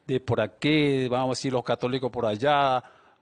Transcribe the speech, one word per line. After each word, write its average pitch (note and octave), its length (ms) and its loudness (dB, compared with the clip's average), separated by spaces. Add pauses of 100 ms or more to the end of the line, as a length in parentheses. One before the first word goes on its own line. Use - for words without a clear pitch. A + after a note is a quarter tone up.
de B2+ 140 -2
por A#2 200 0
aquí, C#3 680 0
vamos B2+ 200 0
a C#3 100 -4
decir, C3+ 140 -4
los B2 120 -2
católicos B2+ 460 -2
por A#2 160 -4
allá, C3 560 2 (400)